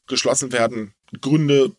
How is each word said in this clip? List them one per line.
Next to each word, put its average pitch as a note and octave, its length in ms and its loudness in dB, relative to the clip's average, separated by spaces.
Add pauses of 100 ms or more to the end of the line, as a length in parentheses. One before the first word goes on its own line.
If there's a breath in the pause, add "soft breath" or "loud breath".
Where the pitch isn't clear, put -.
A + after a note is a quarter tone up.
geschlossen B2+ 420 -2
werden. A2+ 440 -4 (260)
Gründe C#3+ 580 2